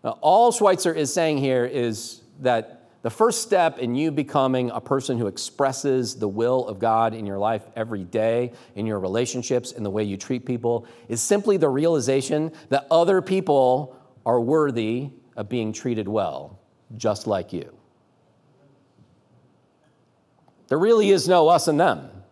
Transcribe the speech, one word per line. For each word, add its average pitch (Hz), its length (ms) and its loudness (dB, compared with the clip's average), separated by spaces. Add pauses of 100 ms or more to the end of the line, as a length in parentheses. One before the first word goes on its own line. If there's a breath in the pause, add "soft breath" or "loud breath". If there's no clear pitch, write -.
Now, 113 200 -6
all 214 280 6
Schweitzer 185 420 2
is 151 200 -2
saying 160 260 0
here 131 260 2
is 120 580 -4 (180)
that 123 400 -2 (220 soft breath)
the 113 80 -4
first - 320 0
step 170 360 2
in 120 160 -4
you 156 160 0
becoming 131 600 0
a 113 100 -6
person 131 380 -2
who 117 100 -2
expresses 131 880 -2
the 107 100 -4
will 117 400 0
of 101 140 -10
God 113 340 2
in 110 120 -10
your 98 120 -6
life 104 240 0 (140)
every 110 260 -6
day, 117 500 -2 (220 loud breath)
in 104 120 -6
your 107 120 -4
relationships, 120 760 -4
in 110 120 -10
the 101 60 -4
way 107 120 -2
you 98 140 -4
treat 120 280 -8
people, 120 400 -4 (240 loud breath)
is 117 140 -4
simply 202 340 0
the 160 120 2
realization 143 840 0 (200 loud breath)
that 139 200 0
other 170 320 4
people 143 720 0 (320 loud breath)
are 120 140 2
worthy 127 680 0 (260)
of 107 120 -8
being 110 240 -4
treated 110 360 -4
well, 85 500 -6 (380)
just 110 300 -2
like 98 260 -4
you. - 200 -10 (3000)
There 147 100 0
really 214 320 4
is 165 180 4
no 170 200 6
us 170 200 4
and 147 100 2
them. 147 320 2 (220)